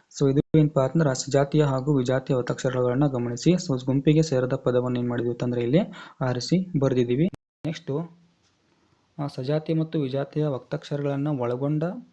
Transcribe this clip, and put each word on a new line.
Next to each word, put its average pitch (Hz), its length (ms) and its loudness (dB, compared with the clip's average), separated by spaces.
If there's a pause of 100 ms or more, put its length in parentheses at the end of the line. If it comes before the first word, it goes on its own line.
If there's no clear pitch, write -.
(200)
So 139 120 2
ಇದು 147 280 2
ಏನಪ್ಪ 151 200 4
ಅಂದ್ರೆ 131 360 2
ಸಜಾತಿಯ 139 480 2
ಹಾಗೂ 135 340 2
ವಿಜಾತಿಯ 131 380 0
ಒತ್ತಕ್ಷರಗಳನ್ನ 123 720 0
ಗಮನಿಸಿ. 120 440 0
So 135 340 -2
ಗುಂಪಿಗೆ 147 380 4
ಸೇರದ 127 320 0
ಪದವನ್ನು 123 440 0
ಏನ್ 120 100 -2
ಮಾಡಿದ್ವಿ 120 220 -2
ಅಂತಂದ್ರೆ 120 300 -2
ಇಲ್ಲಿ 123 180 2 (420)
ಆರಿಸಿ 143 580 -2
ಬರ್ದಿದ್ದೀವಿ. 131 500 0 (360)
ನೆಕ್ಸ್ಟು, 156 440 -8 (1080)
ಆ, 147 80 -4
ಸಜಾತಿ 151 460 -4
ಮತ್ತು 160 280 -2
ವಿಜಾತಿಯ 139 440 -2
ಒತ್ತಕ್ಷರಗಳನ್ನ 143 800 -4
ಒಳಗೊಂಡ 139 560 -2 (300)